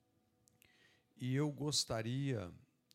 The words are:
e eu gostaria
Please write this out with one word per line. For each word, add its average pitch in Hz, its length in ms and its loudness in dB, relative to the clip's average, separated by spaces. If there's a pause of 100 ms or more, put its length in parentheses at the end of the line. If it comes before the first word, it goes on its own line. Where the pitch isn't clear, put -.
(1160)
e 127 200 0
eu 147 160 2
gostaria 123 1000 0 (420)